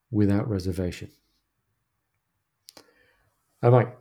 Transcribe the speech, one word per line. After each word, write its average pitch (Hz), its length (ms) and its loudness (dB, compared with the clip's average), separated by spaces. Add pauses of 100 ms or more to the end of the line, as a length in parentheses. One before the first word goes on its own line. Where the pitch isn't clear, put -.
(100)
without 104 380 0
reservation." 92 600 -6 (2500)
And, 120 100 4
Mike, 120 280 2